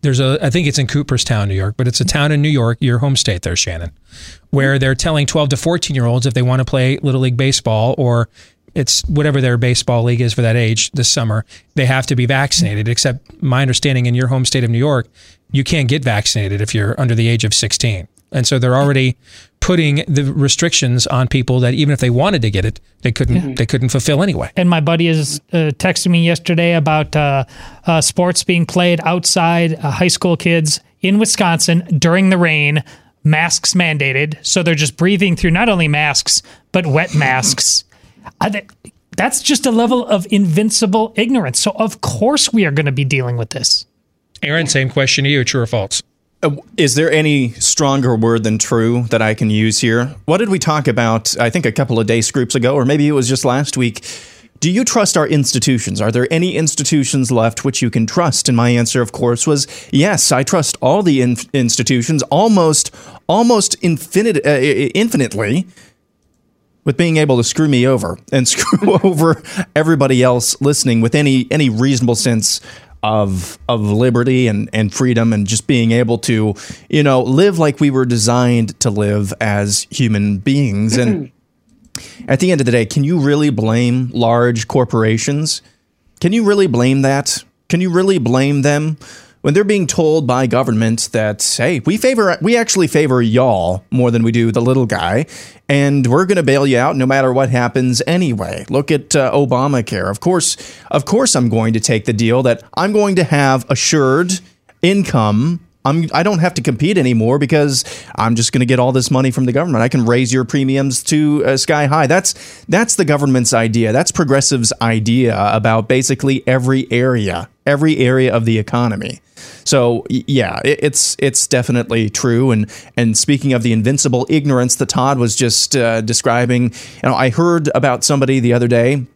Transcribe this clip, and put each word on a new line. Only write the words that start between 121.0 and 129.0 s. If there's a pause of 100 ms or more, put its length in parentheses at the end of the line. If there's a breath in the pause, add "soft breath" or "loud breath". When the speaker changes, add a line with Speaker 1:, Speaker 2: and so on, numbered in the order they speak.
Speaker 3:
it's
definitely
true.
And, (280 loud breath)
and
speaking
of
the
invincible
ignorance
that
Todd
was
just,
uh,
describing,
you
know,
I
heard
about
somebody
the
other
day.